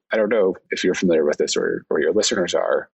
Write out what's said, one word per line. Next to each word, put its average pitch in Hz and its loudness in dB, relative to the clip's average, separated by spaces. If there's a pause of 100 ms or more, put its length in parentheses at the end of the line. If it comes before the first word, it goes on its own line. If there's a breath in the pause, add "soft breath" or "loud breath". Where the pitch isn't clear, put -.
(120)
I 110 -2
don't 107 0
know 98 2 (140)
if - -4
you're 90 2
familiar 80 2
with 73 0
this 78 -2
or, 82 -2
or 82 0
your 78 0
listeners 101 0
are, 69 0